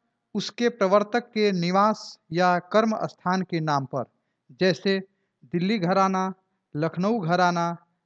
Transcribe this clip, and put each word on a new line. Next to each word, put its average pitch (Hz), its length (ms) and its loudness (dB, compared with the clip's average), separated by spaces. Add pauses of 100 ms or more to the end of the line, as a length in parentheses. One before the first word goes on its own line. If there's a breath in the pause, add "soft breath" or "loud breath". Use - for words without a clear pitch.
(340)
उसके 233 360 -2
प्रवर्तक 208 640 0
के 208 200 0
निवास 190 680 0 (120)
या 175 280 2
कर्म 220 480 0
स्थान 185 340 -4
के 180 180 -4
नाम 143 260 -2
पर, 127 180 -6 (480)
जैसे 190 560 0 (380)
दिल्ली 185 340 -2
घराना, 190 540 0 (420)
लखनऊ 175 440 -2
घराना, 175 580 0 (280)